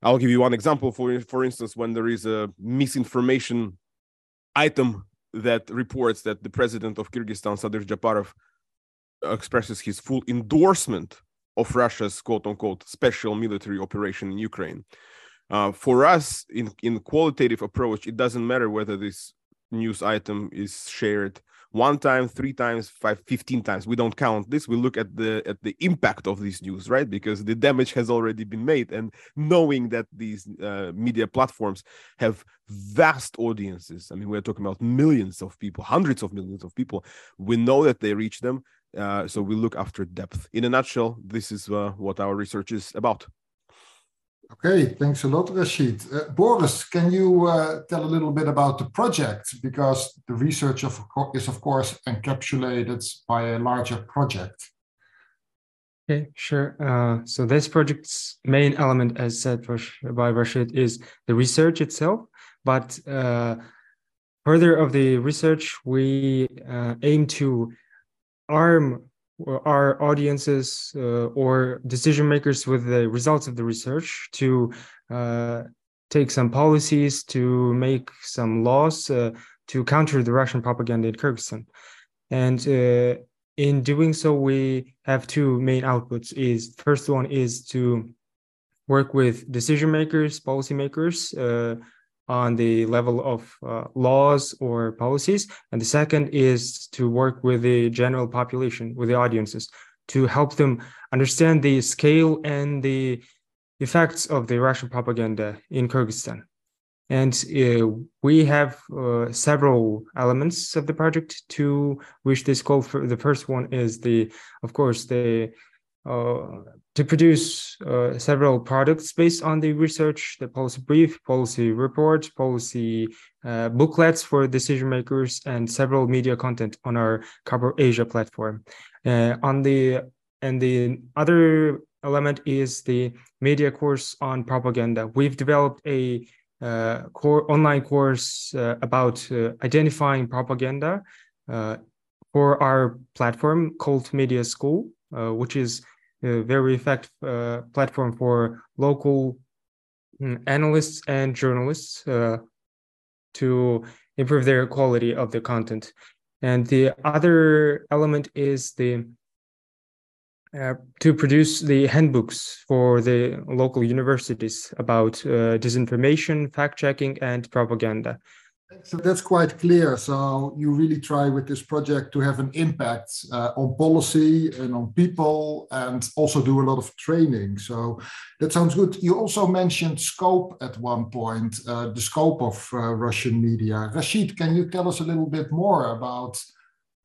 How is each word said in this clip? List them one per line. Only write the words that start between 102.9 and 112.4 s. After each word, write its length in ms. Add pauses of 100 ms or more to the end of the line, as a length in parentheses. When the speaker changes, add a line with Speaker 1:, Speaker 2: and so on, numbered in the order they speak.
Speaker 3:
effects 480
of 220
the 100
Russian 300
propaganda 680 (140)
in 160
Kyrgyzstan. 560 (680)
And, 220
uh, 540 (380)
we 200
have, 320 (140)
uh, 400
several 720 (140)
elements 580
of 140
the 60
project 560
to 500 (240)
reach 180